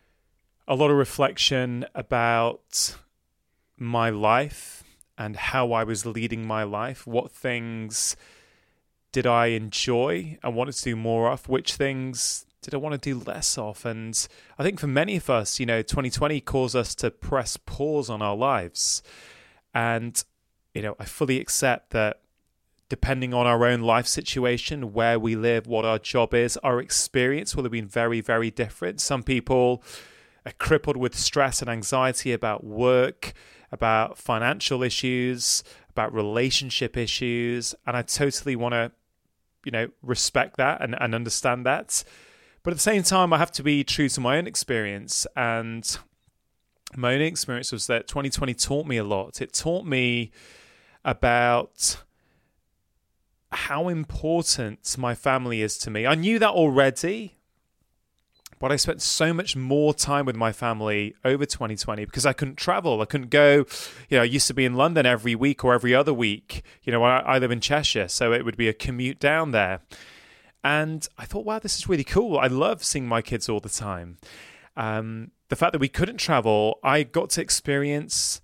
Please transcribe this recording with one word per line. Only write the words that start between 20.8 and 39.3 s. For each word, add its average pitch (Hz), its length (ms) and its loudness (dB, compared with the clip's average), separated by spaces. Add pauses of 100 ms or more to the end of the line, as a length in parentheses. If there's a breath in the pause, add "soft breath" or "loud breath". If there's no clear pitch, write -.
know, 104 160 -8
I 101 60 -12
fully 131 340 -2
accept - 520 -2
that 107 300 0 (720)
depending 127 420 -2
on 123 140 4
our 120 180 4
own 120 160 4
life 117 260 4
situation, 123 840 -2
where 113 260 4
we 113 180 0
live, 113 300 2
what 113 200 0
our 110 120 2
job 117 360 0
is, 120 240 2
our 127 220 0
experience - 760 -2
will 139 60 -2
have 120 100 -4
been 113 160 -6
very, 117 320 0
very 113 300 0
different. 170 500 -6
Some 131 220 -2
people 123 600 2 (640 loud breath)
are 113 140 -12
crippled 147 400 2
with 123 180 -2
stress - 460 0
and 120 80 -6
anxiety 127 640 0
about 107 300 -4
work, 123 680 2 (400 soft breath)
about 110 460 0
financial 123 640 -2
issues, 127 800 -2 (260 soft breath)
about - 240 -2
relationship 117 840 -2
issues. 120 800 -2 (120)
And 123 100 -2
I 120 60 -2
totally 135 540 -2
wanna, 120 360 0 (720)